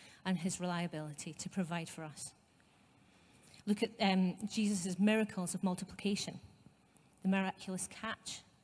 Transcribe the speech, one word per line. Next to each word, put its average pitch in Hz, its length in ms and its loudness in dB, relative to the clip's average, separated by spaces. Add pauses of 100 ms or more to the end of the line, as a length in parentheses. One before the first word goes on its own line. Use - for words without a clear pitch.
(260)
and 185 140 2
his 175 200 -2
reliability 170 720 -4
to - 160 -10
provide 170 400 -2
for 160 160 -10
us. - 300 -12 (1300)
Look 208 160 2
at, 220 160 0
um, 190 380 6 (100)
Jesus' 196 520 0
miracles 214 560 4
of 185 100 -2
multiplication, - 720 -2 (840)
the 190 80 2
miraculous 190 560 0
catch, - 560 -8 (220)